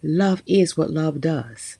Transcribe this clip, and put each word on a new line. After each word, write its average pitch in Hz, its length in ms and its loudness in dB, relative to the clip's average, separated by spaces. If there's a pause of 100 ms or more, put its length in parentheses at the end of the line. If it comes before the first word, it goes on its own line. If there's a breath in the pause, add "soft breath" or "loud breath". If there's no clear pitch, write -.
Love 185 420 0
is 190 300 4
what 156 140 0
love 156 320 -2
does. 127 580 -4